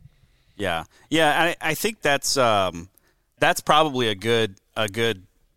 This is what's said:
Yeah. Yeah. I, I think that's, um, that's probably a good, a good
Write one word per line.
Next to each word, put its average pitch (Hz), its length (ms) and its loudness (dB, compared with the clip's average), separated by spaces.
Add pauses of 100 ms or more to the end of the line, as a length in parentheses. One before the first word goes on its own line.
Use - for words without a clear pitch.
(560)
Yeah. 85 280 -4 (260)
Yeah. 160 520 2
I, 160 100 -4
I - 20 -4
think 220 280 -6
that's, 139 360 0
um, 95 520 0 (500)
that's 170 220 0
probably 147 480 2
a 104 60 -2
good, 110 420 0 (180)
a 110 140 -2
good 107 360 -4 (320)